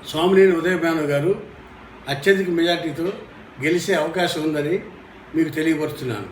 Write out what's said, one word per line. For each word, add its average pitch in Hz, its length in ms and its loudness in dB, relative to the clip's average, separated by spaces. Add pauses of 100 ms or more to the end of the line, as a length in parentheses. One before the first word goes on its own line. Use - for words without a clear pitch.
(100)
స్వామినేని 185 460 6
ఉదయభాను 165 460 0
గారు 147 400 0 (640)
అత్యధిక 180 420 0
మెజార్టీతో 165 540 -2 (600)
గెలిచే 175 300 0
అవకాశం 165 480 0
ఉందని 151 360 0 (560)
మీకు 160 140 2
తెలియపరుస్తున్నాను. 147 840 -2